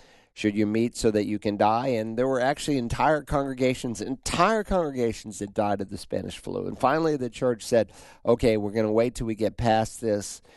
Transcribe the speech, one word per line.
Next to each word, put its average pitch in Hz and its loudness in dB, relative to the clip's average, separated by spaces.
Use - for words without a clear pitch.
should 104 2
you 107 4
meet 113 0
so 113 2
that 104 2
you 104 -4
can 104 -2
die? 110 2
And 113 -2
there 127 2
were 131 0
actually 143 0
entire 131 2
congregations, 127 -2
entire 175 0
congregations 123 -2
that 101 -8
died 104 0
of 95 -6
the 95 -10
Spanish 95 -8
flu. 95 -8
And 98 -8
finally, 151 2
the 127 -4
church 123 -2
said, 110 2
"Okay, 117 4
we're 101 -2
gonna 107 2
wait 113 2
till 123 -6
we 110 -2
get 101 0
past 110 2
this, 104 -2